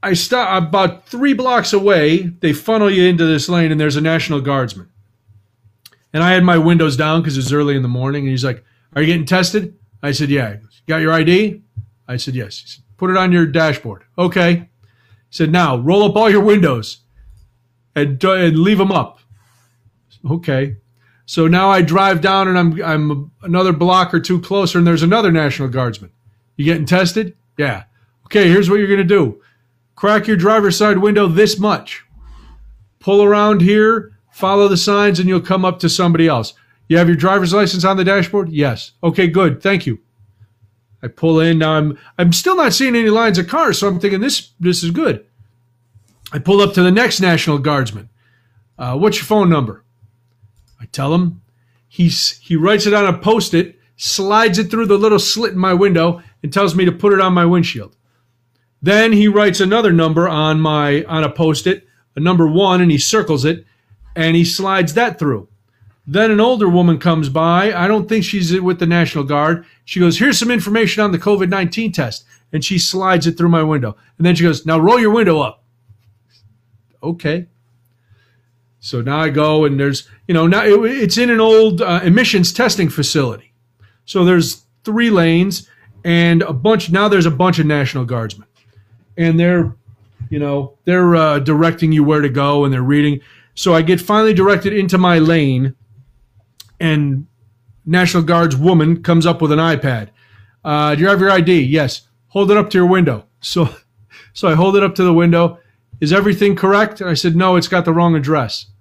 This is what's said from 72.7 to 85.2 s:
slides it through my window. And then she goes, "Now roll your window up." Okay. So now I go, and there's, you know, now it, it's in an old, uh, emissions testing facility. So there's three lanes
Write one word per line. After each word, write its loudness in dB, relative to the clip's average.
slides -2
it -4
through 0
my 2
window. -4
And -2
then 4
she 0
goes, 0
"Now 0
roll 4
your 2
window 2
up." -8
Okay. -6
So -8
now -4
I -2
go, 0
and 0
there's, -4
you 0
know, 2
now 2
it, 4
it's -2
in 0
an 2
old, 4
uh, 0
emissions 2
testing -2
facility. -4
So -2
there's 0
three -2
lanes 0